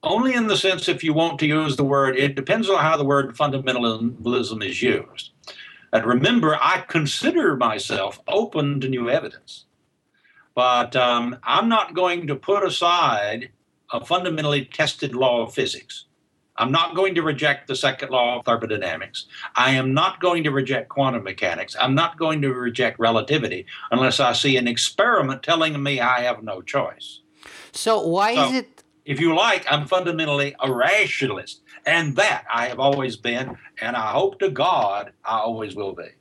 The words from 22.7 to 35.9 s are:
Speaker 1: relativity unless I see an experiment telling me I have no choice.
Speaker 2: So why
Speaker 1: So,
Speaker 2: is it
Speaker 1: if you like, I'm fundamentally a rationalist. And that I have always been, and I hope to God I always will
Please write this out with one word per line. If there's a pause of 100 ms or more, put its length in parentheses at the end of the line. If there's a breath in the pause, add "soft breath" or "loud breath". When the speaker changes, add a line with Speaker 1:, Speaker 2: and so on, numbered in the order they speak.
Speaker 1:
relativity (260 loud breath)
unless
I
see
an
experiment
telling
me
I
have
no
choice. (500 loud breath)
Speaker 2:
So
why
Speaker 1:
So,
Speaker 2:
is
it (200)
Speaker 1:
if
you
like,
I'm
fundamentally
a
rationalist. (220 loud breath)
And
that
I
have
always
been, (240 loud breath)
and
I
hope
to
God (120)
I
always
will